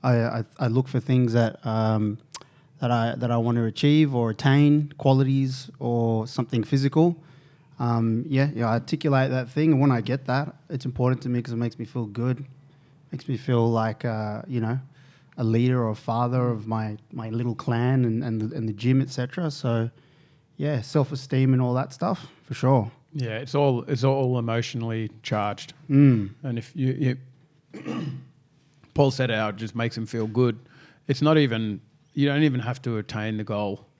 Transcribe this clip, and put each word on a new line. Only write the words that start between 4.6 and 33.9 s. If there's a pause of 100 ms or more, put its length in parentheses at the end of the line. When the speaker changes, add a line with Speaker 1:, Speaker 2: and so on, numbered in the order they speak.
Speaker 1:
qualities (100)
or
something
physical. (640)
Um,
yeah,
yeah,
I
articulate
that
thing,
and
when
I
get
that, (140)
it's
important
to
me
'cause
it
makes
me
feel
good. (680)
Makes
me
feel
like,
uh,
you
know, (580)
a
leader
or
a
father
of
my, (140)
my
little
clan
and,
and
the,
and
the
gym,
et
cetera.
So, (680)
yeah,
self-esteem
and
all
that
stuff, (160)
for
sure. (240)
Speaker 2:
Yeah,
it's
all,
it's
all
emotionally (120)
charged. (160)
Speaker 1:
Mm. (140)
Speaker 2:
And
if
you, (560)
you,
<clears throat>
Paul
said
how
it
just
makes
him
feel
good. (500)
It's
not
even, (320)
you
don't
even
have
to
attain
the
goal. (140)